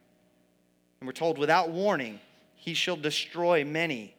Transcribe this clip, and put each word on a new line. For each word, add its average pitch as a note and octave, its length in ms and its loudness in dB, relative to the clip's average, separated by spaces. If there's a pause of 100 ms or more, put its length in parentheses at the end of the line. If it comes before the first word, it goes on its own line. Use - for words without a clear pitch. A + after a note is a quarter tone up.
(1000)
And C3 80 -12
we're C3 60 -8
told, D#3+ 240 0
"Without D#3+ 320 4
warning, E3 500 -2 (360)
he - 180 -8
shall F3 220 -2
destroy D#3+ 680 0
many D3 560 -4